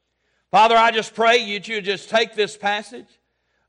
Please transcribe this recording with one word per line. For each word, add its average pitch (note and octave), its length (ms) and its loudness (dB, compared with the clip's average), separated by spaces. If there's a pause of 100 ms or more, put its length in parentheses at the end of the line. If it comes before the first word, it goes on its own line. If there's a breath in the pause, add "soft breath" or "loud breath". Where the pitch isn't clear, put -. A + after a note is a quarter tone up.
(520)
Father, A3+ 260 4
I A3+ 140 4
just A3 220 -4
pray A3+ 240 2
you'd, G#3 300 -8
you'd G#3+ 160 -6
just F#3 260 -8
take A3+ 260 -2
this G#3 200 -4
passage. G#3 540 -8 (580)